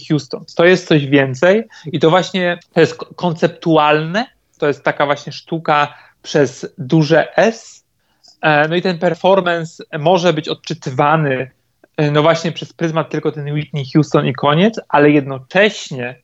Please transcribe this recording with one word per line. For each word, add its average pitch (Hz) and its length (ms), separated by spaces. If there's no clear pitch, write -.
Houston. - 360
To 170 100
jest 180 220
coś 143 200
więcej 143 600
i 156 140
to 160 100
właśnie 175 500
to 180 60
jest 160 160
ko-, - 200
konceptualne, 165 1120
to 156 100
jest 135 160
taka 151 220
właśnie 143 280
sztuka 151 600
przez - 560
duże 151 580
S. - 480
E, 151 260
no 160 80
i 180 60
ten 180 160
performance 175 880
może 175 340
być 156 160
odczytywany, 147 1000
e, 147 140
no 151 100
właśnie 160 300
przez - 220
pryzmat 160 360
tylko 151 220
ten 147 220
Whitney 147 400
Houston 147 340
i 139 60
koniec, 160 460
ale 147 220
jednocześnie, 135 1120